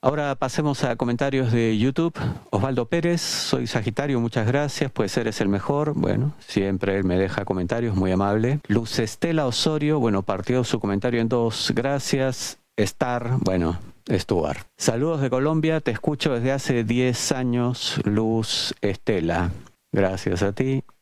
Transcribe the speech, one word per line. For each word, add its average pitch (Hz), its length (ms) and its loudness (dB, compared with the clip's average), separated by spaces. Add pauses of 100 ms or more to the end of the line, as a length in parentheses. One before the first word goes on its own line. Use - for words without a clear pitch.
Ahora 143 320 0
pasemos 135 480 -2
a 120 140 0
comentarios 127 560 0
de 113 260 2
YouTube. 139 360 0 (360)
Osvaldo 120 360 0
Pérez, 170 340 0
"Soy - 480 -2
Sagitario, 127 520 0
muchas 117 280 0
gracias, 139 420 0
pues - 260 -2
eres 110 240 -2
el 104 80 2
mejor". 143 460 0
Bueno, 127 460 0
siempre 98 560 0
él 98 80 0
me 90 120 2
deja 95 280 0
comentarios, 101 500 -2
muy 92 160 2
amable. 107 560 2
Luz 110 320 -2
Estela 156 480 0
Osorio, 151 540 0
bueno, 104 220 2
partió 117 420 0
su 113 160 -2
comentario 101 400 0
en 117 80 0
dos. 117 460 0
"Gracias, 131 840 -2 (180)
Star", 120 640 -2
bueno, 90 360 2 (320)
Stuart. 90 520 0 (160)
"Saludos 139 440 0
de 135 100 0
Colombia, 156 500 2
te - 100 -2
escucho 143 420 0
desde 123 200 0
hace 131 320 0
diez 120 480 0
años, 123 720 0
Luz 110 760 0
Estela". 90 680 0 (420)
Gracias 95 520 0
a 101 80 0
ti. 131 320 -2 (180)